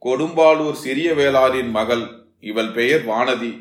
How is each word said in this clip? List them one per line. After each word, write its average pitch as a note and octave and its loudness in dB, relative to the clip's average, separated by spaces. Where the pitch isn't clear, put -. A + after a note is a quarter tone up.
"கொடும்பாளூர் D#3 2
சிறிய C#3 -4
வேளாரின் C3 2
மகள். A2+ -2
இவள் A2 -4
பெயர் A#2+ 0
வானதி. A#2 -2